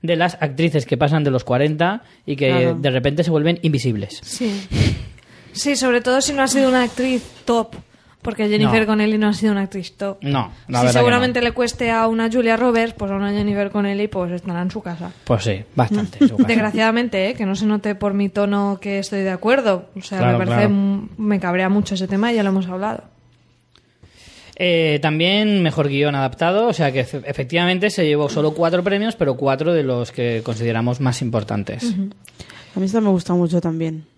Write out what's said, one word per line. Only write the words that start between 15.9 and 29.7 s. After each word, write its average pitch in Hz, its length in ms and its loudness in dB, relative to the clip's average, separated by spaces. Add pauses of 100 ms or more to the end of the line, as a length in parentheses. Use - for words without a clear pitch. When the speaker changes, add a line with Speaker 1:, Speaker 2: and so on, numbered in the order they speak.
Speaker 1:
en 277 80 6
su 113 80 -4
casa. 226 100 4
Speaker 3:
<laughs> - 0 -
Desgraciadamente, 220 840 0
¿eh? - 60 -6
Que 214 100 -4
no 190 100 -2
se 214 120 -2
note 208 260 0
por 202 220 -2
mi 202 140 0
tono 202 520 0
que 202 180 -6
estoy 196 220 -4
de 190 80 -2
acuerdo. 202 680 0
O 190 60 -12
sea, 190 160 -8
Speaker 1:
Claro, 123 220 4
Speaker 3:
me 185 60 0
parece 120 220 4
Speaker 1:
claro. 202 60 4
Speaker 3:
m-, 196 340 0 (100)
me 208 220 0
cabrea 185 300 0
mucho 202 240 0
ese 190 140 -4
tema 202 240 0
y 233 60 0
ya 208 60 2
lo 196 60 2
hemos 190 180 0
hablado. 190 360 -6 (1500)
Speaker 1:
Eh, 165 460 2
también 185 640 2
mejor 147 260 2
guión 143 240 2
adaptado, 165 540 0
o 214 60 2
sea 147 180 2
que 131 100 0
efe-, 123 240 -6
efectivamente 175 640 0
se 180 160 0
llevó 147 240 2
solo 151 240 0
cuatro 170 300 2
premios, 202 320 0
pero 139 200 0
cuatro 139 380 0